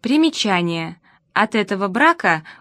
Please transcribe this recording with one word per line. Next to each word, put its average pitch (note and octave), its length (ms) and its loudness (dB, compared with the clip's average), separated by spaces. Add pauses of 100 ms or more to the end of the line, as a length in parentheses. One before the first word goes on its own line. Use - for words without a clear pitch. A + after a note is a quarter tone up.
Примечание. F3 960 -2 (320)
От A3 240 0
этого G3+ 320 -2
брака G3+ 560 2 (180)